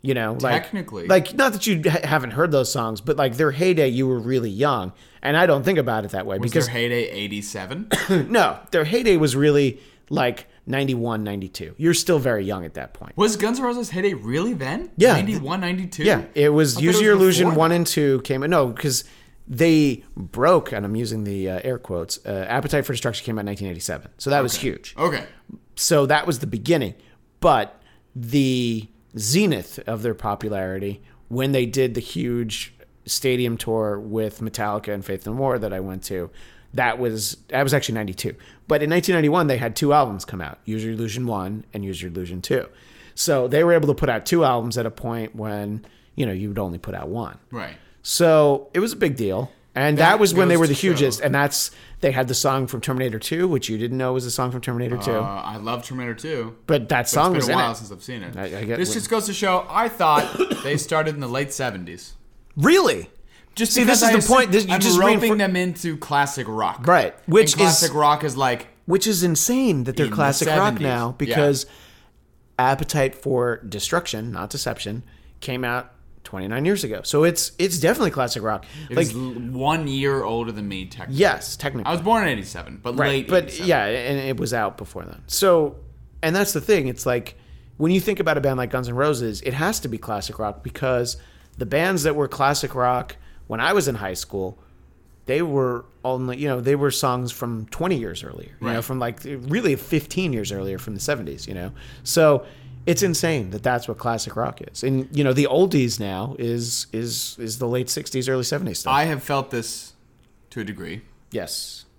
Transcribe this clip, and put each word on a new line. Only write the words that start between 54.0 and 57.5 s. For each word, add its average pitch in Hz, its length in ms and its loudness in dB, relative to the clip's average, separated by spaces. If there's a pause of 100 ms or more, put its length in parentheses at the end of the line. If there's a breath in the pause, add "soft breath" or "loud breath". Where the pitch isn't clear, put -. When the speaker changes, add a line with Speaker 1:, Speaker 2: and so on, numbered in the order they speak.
Speaker 1:
was 127 120 -2
a 120 40 -8
song 127 200 -2
from 123 120 -6
Terminator 120 360 -4
two. 104 140 -2
Speaker 2:
Uh, 98 320 -4
I 107 140 -10
love 117 260 -6
Terminator 123 300 -8
two. 117 420 -8 (100)
Speaker 1:
But 147 220 2
that - 0 -
Speaker 2:
But 131 140 2
it's - 100 -2
Speaker 1:
song 156 200 4
Speaker 2:
been 170 40 4
Speaker 1:
was 127 120 2
Speaker 2:
a - 40 2